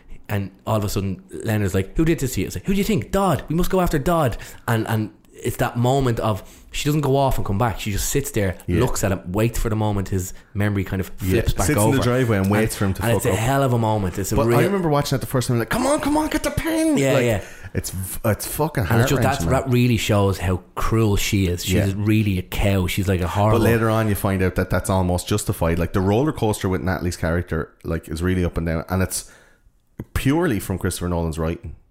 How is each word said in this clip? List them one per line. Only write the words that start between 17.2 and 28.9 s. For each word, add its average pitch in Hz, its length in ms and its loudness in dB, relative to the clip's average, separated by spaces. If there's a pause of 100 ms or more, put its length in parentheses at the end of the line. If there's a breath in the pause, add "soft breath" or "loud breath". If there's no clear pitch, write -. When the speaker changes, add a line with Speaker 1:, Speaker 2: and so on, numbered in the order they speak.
Speaker 1:
yeah. 107 140 2 (340 loud breath)
Speaker 2:
it's - 160 -4
v-, 92 340 -8
it's 107 220 0
fucking 147 420 -2
Speaker 1:
And 113 120 4
it's 135 100 4
just, 139 120 2
Speaker 2:
heart-wrenching, - 0 -
Speaker 1:
that's, 135 220 0
Speaker 2:
man. - 60 0 (140)
Speaker 1:
that 131 60 -2
really 123 280 4
shows 98 400 2
how 90 240 -2 (140)
cruel 110 400 2
she 95 320 2
is. 87 160 -4
She's 92 100 0 (140)
Speaker 2:
Yeah. 98 80 0
Speaker 1:
really 104 420 2
a 92 40 -4
cow. 98 440 0
She's, 92 220 -2
like, 92 120 2
a 87 80 -2
horrible 104 300 2
Speaker 2:
But 113 60 2
later 113 260 4
on, 110 180 2
you 101 60 2
find 95 280 0
out 92 120 0
that 90 160 -2
that's 90 180 -2
almost 90 400 0
justified. 87 500 0
Like, 85 140 -2
the 101 80 0
roller 110 320 2
coaster 107 380 -2
with 92 120 0
Natalie's 87 340 -2
character, 82 540 -2 (140)
like, 82 240 -6
is 80 140 -6
really 90 220 0
up 85 120 -2
and 82 100 -2
down, 80 220 -2
and 95 140 0